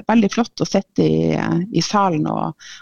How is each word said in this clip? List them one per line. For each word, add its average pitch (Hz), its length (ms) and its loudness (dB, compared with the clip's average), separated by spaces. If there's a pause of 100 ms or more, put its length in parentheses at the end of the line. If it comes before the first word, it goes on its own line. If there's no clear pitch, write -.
veldig 220 240 2
flott - 320 -4
å - 60 -4
sitte - 340 0
i, 160 320 2 (400)
i 170 80 2
salen 180 400 0
og 156 320 -4 (260)